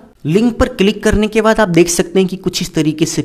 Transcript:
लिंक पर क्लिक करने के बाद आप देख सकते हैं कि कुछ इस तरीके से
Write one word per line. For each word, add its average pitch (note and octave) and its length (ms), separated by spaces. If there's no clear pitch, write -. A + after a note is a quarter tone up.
लिंक A3+ 340
पर B3 100
क्लिक G#3 360
करने G#3 240
के A3 120
बाद A3 200
आप G#3 80
देख E3+ 200
सकते - 300
हैं F#3+ 100
कि F#3+ 80
कुछ - 260
इस - 120
तरीके D#3 320
से - 180